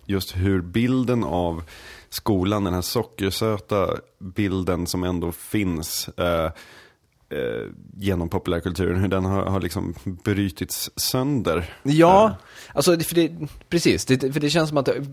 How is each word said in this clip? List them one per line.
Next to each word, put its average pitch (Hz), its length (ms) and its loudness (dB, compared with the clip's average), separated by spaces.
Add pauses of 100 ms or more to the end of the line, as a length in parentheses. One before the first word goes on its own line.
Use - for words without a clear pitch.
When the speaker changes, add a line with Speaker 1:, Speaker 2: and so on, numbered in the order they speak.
Speaker 1:
just 95 300 -4
hur 95 240 2
bilden 120 640 0
av 82 380 -2 (460)
skolan, 101 560 0
den 90 100 0
här 90 80 0
sockersöta 101 1080 -2 (300)
bilden 92 680 -2
som 90 180 -2
ändå 85 280 -2
finns, 90 760 -4
eh, 85 360 0
eh, - 1200 -8 (300)
genom 92 320 -2
populärkulturen, 90 720 -2
hur 95 80 2
den 92 160 0
har, 95 200 0
har 95 160 0
liksom 90 340 -4 (300)
brutits 98 720 -2
sönder. 104 840 -2
Speaker 2:
Ja, 170 440 6
Speaker 1:
Eh. 202 60 2 (420)
Speaker 2:
alltså, 170 220 4
det, 165 80 0
för 170 100 -6
det, 165 160 4 (380)
precis, 160 360 2
det, 131 280 2
för 151 80 0
det 147 100 2
känns 160 180 4
som 147 100 0
att 135 100 2 (240)